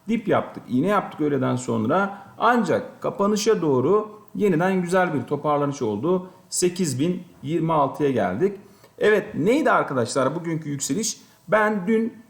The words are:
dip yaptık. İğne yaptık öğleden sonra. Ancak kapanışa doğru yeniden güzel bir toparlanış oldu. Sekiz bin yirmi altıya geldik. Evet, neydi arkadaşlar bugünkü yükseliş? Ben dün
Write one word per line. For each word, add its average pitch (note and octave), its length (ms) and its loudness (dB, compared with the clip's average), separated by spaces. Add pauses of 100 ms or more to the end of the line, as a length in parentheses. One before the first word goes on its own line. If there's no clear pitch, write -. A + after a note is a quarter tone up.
dip A3 200 -2
yaptık. - 400 0
İğne B2+ 180 0
yaptık G3+ 340 -2
öğleden C3 360 0
sonra. B2 680 -2 (160)
Ancak G#3 640 0
kapanışa G3+ 600 0
doğru D#3 460 2 (260)
yeniden F#3 480 2
güzel F3 320 0
bir B2+ 80 0
toparlanış C#3+ 600 -2
oldu. D3 440 0 (220)
Sekiz F3 520 -2
bin F3+ 220 0 (200)
yirmi D#3+ 300 -2
altıya C#3+ 380 2
geldik. A#2 500 0 (380)
Evet, G3+ 360 2
neydi A#3 360 2
arkadaşlar C3+ 640 0
bugünkü D#3+ 340 -6
yükseliş? C#3+ 600 -4 (200)
Ben G#3 380 0
dün A3+ 260 0 (180)